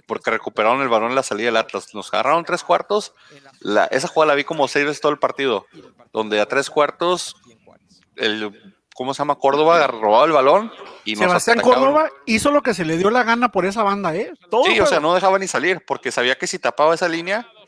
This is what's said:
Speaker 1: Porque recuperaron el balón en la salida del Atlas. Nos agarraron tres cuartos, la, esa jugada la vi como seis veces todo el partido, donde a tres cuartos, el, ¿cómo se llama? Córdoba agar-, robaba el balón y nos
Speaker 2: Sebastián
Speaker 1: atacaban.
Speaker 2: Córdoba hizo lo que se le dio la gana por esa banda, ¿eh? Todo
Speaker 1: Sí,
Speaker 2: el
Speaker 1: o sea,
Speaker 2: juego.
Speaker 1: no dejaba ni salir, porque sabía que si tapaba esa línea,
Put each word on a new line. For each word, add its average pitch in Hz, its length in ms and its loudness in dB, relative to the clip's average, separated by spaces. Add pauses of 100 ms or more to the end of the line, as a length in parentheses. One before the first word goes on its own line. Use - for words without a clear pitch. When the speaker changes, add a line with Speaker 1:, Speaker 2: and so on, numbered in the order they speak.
Speaker 1:
Porque 214 240 -6
recuperaron 110 500 0
el 135 80 -2
balón 113 200 0
en 127 60 -4
la 135 80 0
salida 107 240 -4
del 113 100 0
Atlas. 104 360 -6
Nos 101 200 -12
agarraron 143 320 0
tres 175 180 -6
cuartos, 202 500 -2 (460)
la, 101 260 0
esa 135 220 -2
jugada 156 260 2
la - 20 0
vi 143 80 -2
como 147 240 -2
seis 143 180 -2
veces 147 160 -6
todo 151 100 0
el 147 80 -4
partido, 123 460 -2 (480)
donde 107 280 -2
a 104 60 0
tres 135 220 -2
cuartos, 170 640 -2 (800)
el, 107 600 -6 (180)
¿cómo 131 200 -6
se 135 60 -8
llama? 143 160 -2
Córdoba 151 420 2
agar-, 131 220 0
robaba 110 260 4
el 165 60 2
balón 156 400 4 (340)
y 110 80 -4
nos 107 80 -4
Speaker 2:
Sebastián 180 380 2
Speaker 1:
atacaban. 247 200 4
Speaker 2:
Córdoba 294 300 2 (160)
hizo 226 260 0
lo 285 100 2
que 247 120 -2
se 170 120 -6
le 160 120 -2
dio 190 120 2
la 240 140 2
gana 233 280 0
por 180 140 -2
esa 202 180 -2
banda, 196 320 -2
¿eh? 302 180 -6 (160)
Todo 233 160 2
Speaker 1:
Sí, - 80 2
Speaker 2:
el 214 80 2
Speaker 1:
o 180 40 4
sea, 185 120 2
Speaker 2:
juego. 151 120 0
Speaker 1:
no 180 60 4
dejaba 190 240 2
ni 190 80 -6
salir, 160 380 -2
porque 127 260 -6
sabía 127 260 0
que - 100 -6
si 180 120 -8
tapaba 147 360 2
esa 175 120 -2
línea, 180 400 -6 (200)